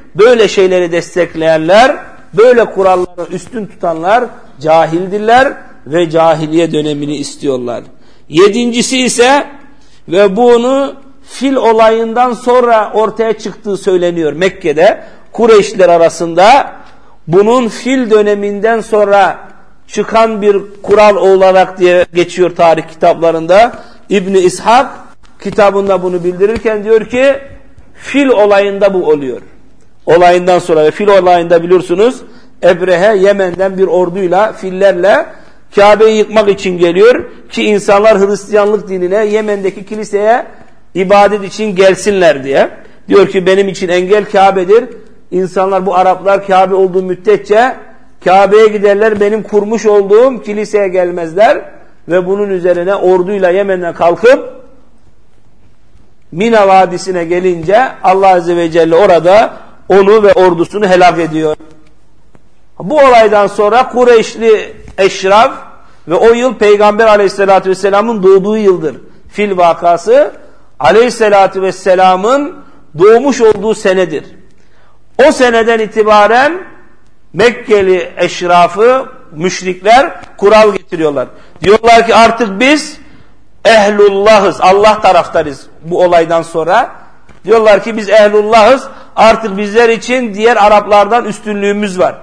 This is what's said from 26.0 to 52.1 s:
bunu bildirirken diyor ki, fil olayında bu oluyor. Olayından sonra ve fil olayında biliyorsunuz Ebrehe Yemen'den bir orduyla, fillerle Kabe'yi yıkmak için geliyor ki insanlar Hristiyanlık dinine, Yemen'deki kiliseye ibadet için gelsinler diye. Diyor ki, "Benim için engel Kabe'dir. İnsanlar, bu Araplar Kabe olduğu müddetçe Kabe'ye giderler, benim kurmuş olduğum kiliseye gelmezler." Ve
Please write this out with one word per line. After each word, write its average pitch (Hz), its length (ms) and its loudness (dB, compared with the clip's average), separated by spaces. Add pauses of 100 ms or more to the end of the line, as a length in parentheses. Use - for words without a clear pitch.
bunu 180 220 -6
bildirirken 208 600 -4
diyor 220 200 0
ki, 262 340 -2 (600)
fil 277 300 -2
olayında 202 680 0
bu 175 140 -2
oluyor. 135 320 -4 (640)
Olayından 180 520 2
sonra 160 260 0
ve 156 60 2
fil 202 180 -2
olayında 175 540 2
biliyorsunuz 180 600 0 (400)
Ebrehe 185 540 0
Yemen'den 190 600 -2
bir 190 80 2
orduyla, 180 680 -2
fillerle 190 760 -2 (480)
Kabe'yi 214 420 4
yıkmak 208 320 0
için 190 300 -4
geliyor 185 460 2 (260)
ki 226 140 -6
insanlar 208 540 0
Hristiyanlık 202 720 -2
dinine, 190 380 -4
Yemen'deki 208 600 -6
kiliseye 214 600 -4 (480)
ibadet 202 500 0
için 208 320 -8
gelsinler 185 680 0
diye. 139 260 -2 (380)
Diyor 196 200 2
ki, 185 180 -4
"Benim 190 220 0
için 185 200 -8
engel 185 360 -2
Kabe'dir. 196 600 0 (460)
İnsanlar, 185 560 -4
bu 190 100 -2
Araplar 185 500 0
Kabe 190 280 0
olduğu 190 280 0
müddetçe 202 760 -2 (480)
Kabe'ye 196 420 4
giderler, 208 540 0
benim 208 220 -2
kurmuş 208 440 -4
olduğum 208 560 2
kiliseye 208 460 -4
gelmezler." 180 760 -2 (440)
Ve 175 180 -2